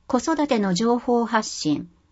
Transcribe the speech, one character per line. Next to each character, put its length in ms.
子 120
育 280
て 140
の 140
情 260
報 260
発 240
信、 400